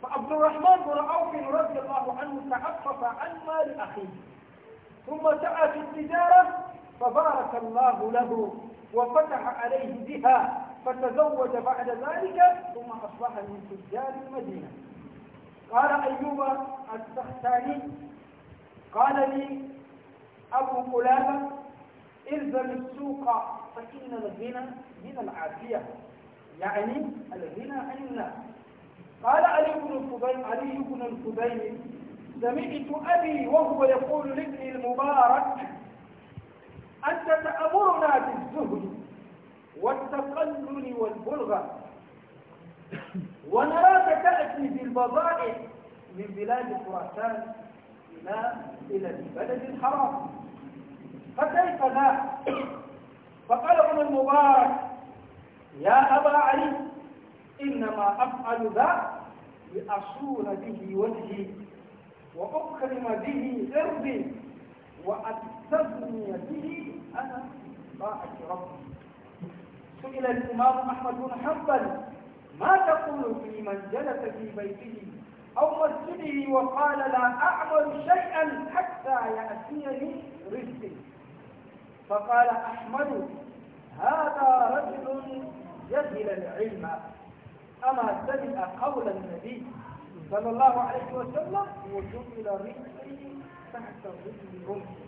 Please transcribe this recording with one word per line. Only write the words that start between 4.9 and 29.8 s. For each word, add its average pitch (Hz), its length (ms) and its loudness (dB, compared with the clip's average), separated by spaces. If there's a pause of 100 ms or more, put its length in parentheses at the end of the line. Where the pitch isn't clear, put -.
ثم 302 360 2
سعى 320 300 2
في 302 60 -6
التجارة، 349 800 6 (420)
فبارك 247 640 2
الله 226 500 2
له 226 420 0 (400)
وفتح 247 720 2
عليه 262 300 -2 (120)
بها، 254 600 4 (200)
فتزوج 254 640 2
بعد 247 400 0
ذلك، 349 680 4 (160)
ثم 240 160 -10
أصبح 226 460 -6
من 202 240 -10 (300)
تجار 262 220 -4 (140)
المدينة. 247 420 -10 (1040)
قال 262 200 6
أيوب 277 540 0 (500)
السختاني: 247 840 -2 (1120)
"قال 277 220 6 (220)
لي 277 220 -6 (920)
أبو 254 440 0
قلابة: 262 440 4 (920)
الزم 262 380 -2
السوق، 277 540 -8 (520)
فإن 254 360 -14
الغنى 233 540 -8 (380)
من 269 160 -12
العافية"، - 640 -6 (760)
يعني 214 460 -2 (260)
الغنى 190 480 -10
عن 262 160 -10 (140)
الناس. 214 220 -6 (880)
قال 294 220 6
علي 311 360 4